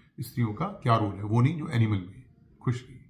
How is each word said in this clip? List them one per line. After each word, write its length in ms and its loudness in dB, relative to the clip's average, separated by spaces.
स्त्रियों 340 -2
का 120 -4
क्या 140 4
role 180 0
है, 80 -10
वो 180 2
नहीं 180 4
जो 100 -8
animal 300 2
में। 240 -10
खुश 200 -4
रहिए। 280 -20